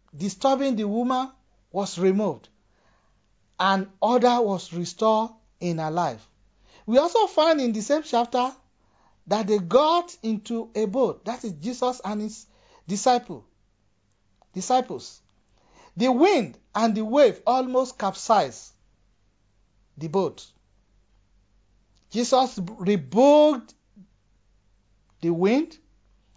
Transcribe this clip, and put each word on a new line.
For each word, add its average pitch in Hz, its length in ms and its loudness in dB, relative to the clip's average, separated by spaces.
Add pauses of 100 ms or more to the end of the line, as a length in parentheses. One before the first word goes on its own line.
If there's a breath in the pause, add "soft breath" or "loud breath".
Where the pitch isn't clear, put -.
(160)
disturbing 262 600 -2
the 208 120 -4
woman 254 440 -2 (400)
was 185 260 -6
removed, 190 520 0 (1120)
and 190 280 0 (140)
order 240 400 2
was 196 320 -4
restored 220 580 -2 (280)
in 175 180 -4
her 156 140 -6
life. 156 340 -4 (600 soft breath)
We 226 120 2
also 349 300 2
find 320 340 2
in 233 120 -2
the 214 80 -6
same 294 220 -2
chapter 247 480 -2 (760)
that 202 200 -2
they 208 120 2
got 302 640 2
into 226 520 -6
a 214 100 -2
boat. 208 400 -2
That 233 180 -10
is 220 100 -8
Jesus 247 500 -6
and 208 180 -6
his 214 260 -14 (400 soft breath)
disciple, 202 580 -2 (1080)
disciples. 185 680 -4 (760 soft breath)
The 247 140 2
wind 262 460 2 (160)
and 220 220 0
the 220 80 -2
wave 233 420 4
almost 254 520 0
capsized 190 720 -2 (1300)
the 156 100 -10
boat. 165 380 -4 (1700)
Jesus 254 460 0 (200)
rebuked 233 960 4 (1500)
the 170 120 -2
wind 208 460 0 (600)